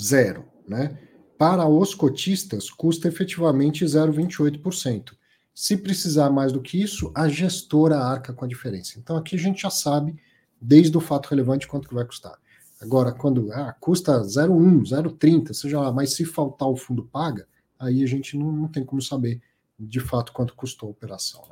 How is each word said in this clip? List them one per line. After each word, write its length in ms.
zero, 440
né? 320
Para 280
os 300
cotistas, 720
custa 380
efetivamente 800
zero 240
vinte 220
e 80
oito 180
por 140
cento. 420
Se 220
precisar 520
mais 220
do 100
que 200
isso, 340
a 140
gestora 680
arca 360
com 100
a 40
diferença. 520
Então, 160
aqui 220
a 20
gente 220
já 80
sabe, 480
desde 380
o 20
fato 280
relevante, 380
quanto 220
que 80
vai 80
custar. 340
Agora, 320
quando, 400
ah, 260
custa 460
zero 280
um, 320
zero 280
trinta, 400
seja 260
lá, 140
mas 200
se 120
faltar 420
o 80
fundo 300
paga, 420
aí 240
a 20
gente 320
não, 140
não 160
tem 160
como 180
saber 400
de 200
fato, 340
quanto 220
custou 340
a 20
operação, 500